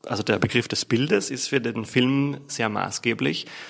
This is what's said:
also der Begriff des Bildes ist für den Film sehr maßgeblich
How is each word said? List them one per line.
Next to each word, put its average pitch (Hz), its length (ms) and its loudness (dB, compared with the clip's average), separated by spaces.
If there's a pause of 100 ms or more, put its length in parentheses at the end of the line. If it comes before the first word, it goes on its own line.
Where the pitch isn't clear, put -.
also 104 180 -2
der 101 160 2
Begriff 113 300 2
des - 160 -2
Bildes 120 440 2
ist 131 180 -4
für 139 120 0
den 117 260 -2
Film 139 640 2
sehr 113 220 -2
maßgeblich 107 800 -2 (220)